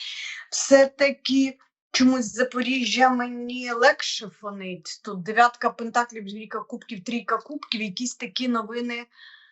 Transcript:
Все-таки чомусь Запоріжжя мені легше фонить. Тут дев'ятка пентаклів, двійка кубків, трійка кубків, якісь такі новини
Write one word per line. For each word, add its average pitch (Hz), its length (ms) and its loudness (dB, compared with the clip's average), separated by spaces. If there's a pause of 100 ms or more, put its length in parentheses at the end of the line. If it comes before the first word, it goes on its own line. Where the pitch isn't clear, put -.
(500)
Все-таки 269 1080 4 (340)
чомусь 254 420 4
Запоріжжя 247 760 2
мені 247 600 -4
легше 233 560 2
фонить. 190 760 -12
Тут 196 180 -8
дев'ятка 233 480 4
пентаклів, 233 540 -4
двійка 220 360 -10
кубків, 214 440 -12
трійка 226 340 -2
кубків, 240 440 -8
якісь 220 320 -6
такі 247 340 -6
новини 240 580 -4 (460)